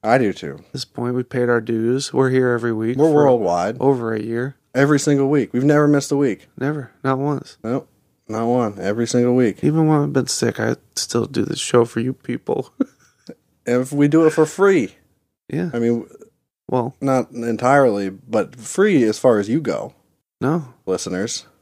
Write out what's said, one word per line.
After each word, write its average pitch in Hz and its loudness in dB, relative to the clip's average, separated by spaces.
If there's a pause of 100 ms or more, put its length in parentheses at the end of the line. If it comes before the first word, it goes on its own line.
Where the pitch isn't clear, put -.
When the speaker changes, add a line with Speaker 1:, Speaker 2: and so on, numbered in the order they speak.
Speaker 1:
I 117 2
do 107 0
too. 73 -12
Speaker 2:
At - -20
this 135 -12
point, 120 -6
we've 127 -4
paid 123 -2
our 120 2
dues. 117 -2
We're 131 2
here 127 2
every 117 -2
week 113 -2
Speaker 1:
We're 156 4
Speaker 2:
for 151 2
Speaker 1:
worldwide. 113 2
Speaker 2:
over 123 0
a 110 -4
year. 117 -6 (180)
Speaker 1:
Every 139 4
single 139 2
week. 143 0
We've 127 0
never 147 4
missed 147 2
a 143 0
week. 131 -2 (100)
Speaker 2:
Never. 139 -6 (140)
Not 135 0
once. 143 -6
Speaker 1:
Nope. 120 -6 (400)
Not 110 -4
one. 117 0
Every 107 -2
single 123 2
week. 117 2
Speaker 2:
Even 156 2
when 151 4
I've 143 -2
been 131 0
sick, - -4
I 113 -2 (200)
still - -4
do 110 -4
this - -6
show 120 2
for 113 -8
you 127 -4
people. - -8
<laughs> 277 -4 (880)
Speaker 1:
If 127 0
we 147 2
do 160 4
it 156 6
for 156 2
free. 185 0 (560)
Speaker 2:
Yeah. 170 -4
Speaker 1:
I 117 -4
mean, 117 -2 (640)
Speaker 2:
Well. 123 -2
Speaker 1:
not 131 0
entirely, 117 2
but 101 -4
free 165 2
as 107 2
far 117 4
as 98 -2
you 131 0
go. 82 -6 (480)
Speaker 2:
No. 143 -2 (140)
Speaker 1:
Listeners. 92 -6 (180)